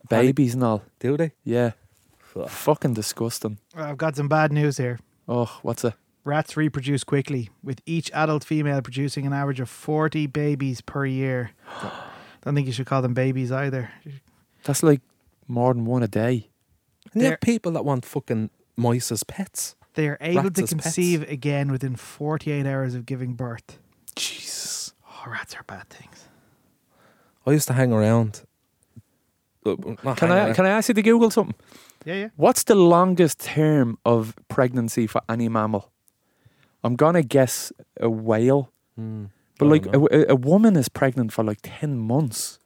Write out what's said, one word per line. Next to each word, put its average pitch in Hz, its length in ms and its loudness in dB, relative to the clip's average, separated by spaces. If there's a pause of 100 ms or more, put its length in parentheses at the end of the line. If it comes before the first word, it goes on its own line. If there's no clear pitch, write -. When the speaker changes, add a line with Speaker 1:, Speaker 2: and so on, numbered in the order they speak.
Speaker 1:
babies 123 440 4
and 127 100 -2
all. 110 200 0 (160)
Speaker 2:
Do 135 180 -2
they? 160 140 -2 (120)
Speaker 1:
Yeah. 120 280 0 (480)
Speaker 2:
Fuck. - 300 -12
Speaker 1:
Fucking 147 440 0
disgusting. 110 640 -6 (180)
Speaker 3:
I've 147 220 -10
got 156 180 -2
some 143 120 -2
bad 156 260 2
news 147 240 0
here. 123 220 -4 (280)
Speaker 1:
Oh, 120 340 -4
what's - 220 -6
it? 113 100 0 (300)
Speaker 3:
Rats 147 320 -2
reproduce 143 480 -2
quickly, 131 460 -4 (140)
with 135 220 -10
each 165 260 -6
adult 151 320 0
female 147 380 -2
producing 135 440 -6
an 139 80 -4
average 139 260 -4
of 123 100 -6
forty 151 580 -2
babies 139 540 -2
per 139 240 -6
year. 131 460 -4 (460)
Speaker 1:
<gasps> - 460 -20
Speaker 3:
Don't 143 120 -4
think 143 120 0
you 131 60 -4
should 123 120 -6
call 135 160 0
them 123 120 0
babies 127 380 -2
either. 131 380 -4 (760)
Speaker 1:
That's, 139 200 -2
like, 147 180 6 (460)
more 123 260 2
than 117 120 -4
one 120 180 0
a 110 40 0
day. 113 420 -2 (640)
Speaker 2:
And - 20 -4
you 220 80 0
have 269 80 4
Speaker 3:
They're - 60 -2
Speaker 2:
people 226 360 0
that 117 120 -2
want 135 200 -2
fucking 113 440 -4 (260)
mice 120 360 0
as 110 120 -4
pets. - 520 -10 (220)
Speaker 3:
They 156 120 0
are 143 120 -6
able 175 220 0
Speaker 2:
Rats 185 160 -2
Speaker 3:
to - 40 2
Speaker 2:
as - 100 -4
pets. 151 100 -4
Speaker 3:
conceive 170 460 0
again 139 420 -2
within 127 240 -4
forty-eight 147 720 -6
hours 135 260 -4
of 123 120 -10
giving 127 280 -6
birth. 117 460 -10 (360)
Speaker 1:
Jesus. - 800 -10 (160)
Speaker 3:
Oh, - 180 -20
rats - 280 -12
are - 80 -18
bad 98 260 -18
things. - 380 -20 (1160)
Speaker 2:
I 131 60 2
used 151 160 2
to 131 60 0
hang 127 180 2
around. 110 520 2 (1200)
Uh, 98 100 0 (280)
not 131 140 -4
Speaker 1:
Can 170 120 2
Speaker 2:
hang - 20 4
Speaker 1:
I, 196 140 4
Speaker 2:
around. - 100 0
Speaker 1:
can 185 100 4
I 190 40 4
ask 214 200 0
you 247 40 2
to 208 80 2
Google 226 300 6
something? - 240 0 (500)
Speaker 3:
Yeah, 160 80 -8
yeah. 202 240 -8
Speaker 1:
What's 202 260 4
the 220 120 6
longest 175 640 6
term 151 640 2
of 113 280 2 (140)
pregnancy 123 600 0
for - 200 -4
any 117 220 -2
mammal? 107 420 -2 (920)
I'm 120 120 0
gonna 160 280 4
guess 131 500 0 (260)
a 117 100 0
whale. 113 640 0 (240)
Speaker 2:
Hmm. 110 300 -12 (320)
Speaker 1:
But, 147 80 4
Speaker 2:
I 147 40 8
Speaker 1:
like, 156 220 6
Speaker 2:
don't - 20 2 (100)
know. 156 80 6
Speaker 1:
a, 151 80 6
a, - 140 4
a - 20 6
woman 185 420 4
is 127 120 2
pregnant 127 440 0
for, 113 100 -2
like, 107 200 -2
ten 147 340 -6
months. 117 680 -4